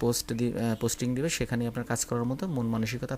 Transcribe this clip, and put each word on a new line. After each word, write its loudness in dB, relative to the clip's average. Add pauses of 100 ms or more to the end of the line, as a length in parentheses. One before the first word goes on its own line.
পোস্ট 2 (120)
দি-, 2
আহ, 2
পোস্টিং 0
দিবে, 0
সেখানেই 0
আপনার -4
কাজ 0
করার 0
মতো -2 (120)
মন 2
মানসিকতা -2